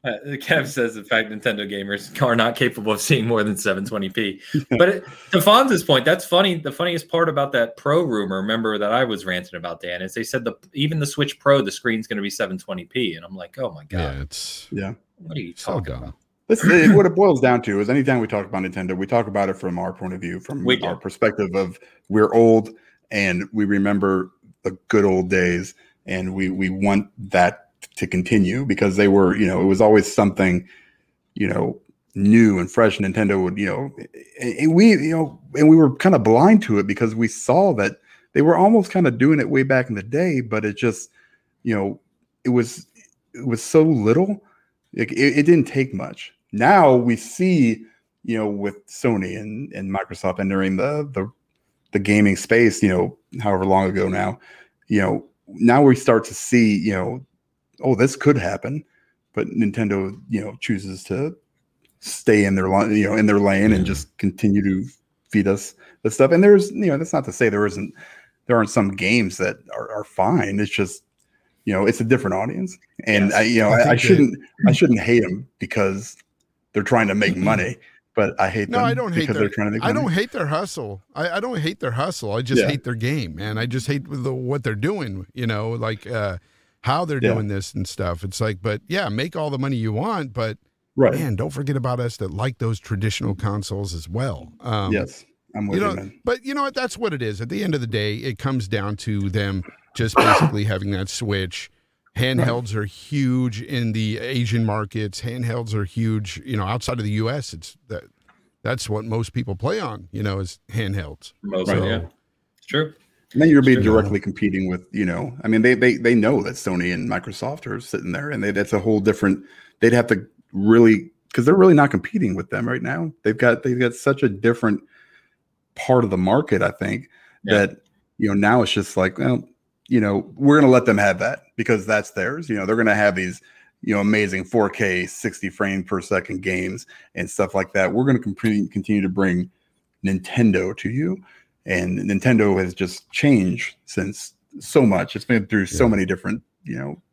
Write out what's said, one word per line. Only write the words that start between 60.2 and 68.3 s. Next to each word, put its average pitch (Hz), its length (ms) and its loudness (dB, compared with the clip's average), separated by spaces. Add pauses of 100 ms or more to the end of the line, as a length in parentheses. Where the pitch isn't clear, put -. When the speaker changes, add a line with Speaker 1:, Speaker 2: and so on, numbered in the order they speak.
Speaker 2:
you 107 120 -2
know, 104 200 -12
chooses 95 440 -8
to 151 320 -6 (640)
stay - 440 2
in 98 100 2
their 95 140 0
li-, 107 320 2
you 98 80 2
know, 107 80 0
in 107 100 2
their 104 140 4
lane 101 320 4
and 92 140 2
Speaker 3:
Yeah. 90 60 -2
Speaker 2:
just - 260 -8
continue 101 440 0
to 98 260 -2 (420)
feed 98 180 2
us - 260 -4 (280)
the 113 80 -2
stuff. - 220 4
And 175 100 4
there's, 202 300 6
you 208 140 -4
know, 143 120 0
that's 160 140 -6
not 143 140 -2
to - 60 -10
say 117 160 0
there 104 180 2
isn't, 101 280 -8 (520)